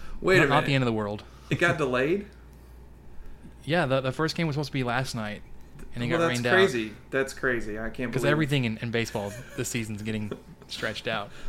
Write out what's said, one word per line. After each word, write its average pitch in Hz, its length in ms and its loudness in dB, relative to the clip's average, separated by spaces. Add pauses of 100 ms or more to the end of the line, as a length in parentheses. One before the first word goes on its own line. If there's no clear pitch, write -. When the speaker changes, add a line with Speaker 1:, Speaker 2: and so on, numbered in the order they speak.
Speaker 1:
<laughs> - 140 -6
Wait 185 160 6
a - 20 10
Speaker 2:
Not, 147 80 6
not 147 140 6
the 151 60 0
Speaker 1:
minute. 143 80 4
Speaker 2:
end 131 80 4
of - 20 2
the 117 60 4
world. 104 300 -2 (280)
Speaker 1:
It 143 80 2
got 170 200 4
delayed? 147 480 2 (1400)
Speaker 2:
Yeah, 160 220 2
the, 131 140 4
the 127 120 0
first 156 240 0
game 170 100 0
was 147 80 -2
supposed 143 140 -2
to - 40 -10
be 135 100 0
last 120 320 0
night, 104 280 -6 (520)
and 120 80 -4
it 123 60 0
Speaker 1:
Well, 165 100 2
Speaker 2:
got 170 100 4
Speaker 1:
that's 123 140 0
Speaker 2:
rained 123 120 4
Speaker 1:
crazy. 147 360 4
Speaker 2:
out. 101 40 -14 (160)
Speaker 1:
That's 135 240 0
crazy. 113 440 -2
I 113 120 -6
can't 120 220 -4
Speaker 2:
'Cause 131 100 0
Speaker 1:
believe 143 100 4
Speaker 2:
everything 143 320 4
in, 110 140 -2
in 120 120 -4
baseball 110 420 -2 (240)
this 120 120 -4
season's 110 340 -4
getting 107 300 -4 (180)
Speaker 1:
<laughs> - 180 -20
Speaker 2:
stretched - 380 -6
out. 110 240 -2 (180)